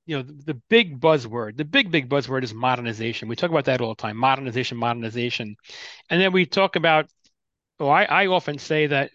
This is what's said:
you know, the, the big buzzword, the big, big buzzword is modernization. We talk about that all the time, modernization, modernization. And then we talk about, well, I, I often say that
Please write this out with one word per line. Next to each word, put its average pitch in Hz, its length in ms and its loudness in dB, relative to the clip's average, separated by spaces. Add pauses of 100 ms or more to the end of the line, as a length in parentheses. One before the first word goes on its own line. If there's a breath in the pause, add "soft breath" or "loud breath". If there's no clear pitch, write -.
you 151 100 -4
know, 131 60 -4
the, 147 100 -18 (120)
the 143 160 -8 (100)
big 180 280 4
buzzword, 120 580 0
the 151 60 -4
big, 190 280 0
big 139 180 0
buzzword 131 340 0
is 110 120 -8
modernization. 117 720 -4
We 117 80 -6
talk 175 160 -2
about 160 140 0
that 127 160 0
all 113 80 -2
the 110 120 -10
time, 107 160 -6
modernization, 127 600 0
modernization. 117 800 -4 (520 loud breath)
And 170 100 2
then 190 120 4
we 185 160 2
talk - 280 0
about, 156 320 4 (680)
well, 143 140 2
I, 190 140 6
I 190 200 2
often 175 320 0
say 151 300 0
that 139 280 -2